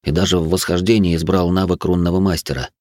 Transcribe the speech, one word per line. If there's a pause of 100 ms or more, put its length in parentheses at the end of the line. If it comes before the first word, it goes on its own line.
И
даже
в
восхождении
избрал
навык
рунного
мастера. (100)